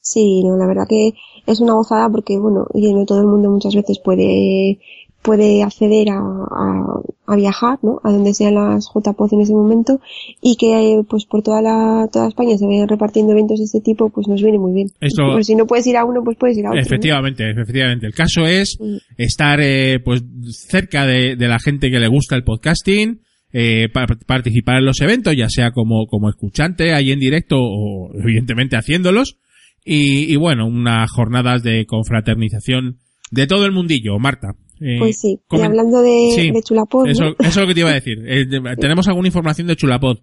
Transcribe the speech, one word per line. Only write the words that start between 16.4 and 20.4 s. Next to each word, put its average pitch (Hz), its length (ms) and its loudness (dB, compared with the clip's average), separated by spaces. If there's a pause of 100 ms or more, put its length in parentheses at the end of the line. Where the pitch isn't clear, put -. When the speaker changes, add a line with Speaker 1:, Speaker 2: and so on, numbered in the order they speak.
Speaker 1:
ir 208 100 -4
a - 40 -6
otro, 120 100 0
¿no? 131 60 -2
Speaker 2:
Efectivamente, 131 640 -2
efectivamente. 120 560 -4
El 104 80 -8
caso 165 320 0
es 190 340 -2
Speaker 1:
Mm. 208 160 -8 (220)
Speaker 2:
estar, 143 420 0
eh, 135 420 0
pues 123 200 -2 (460)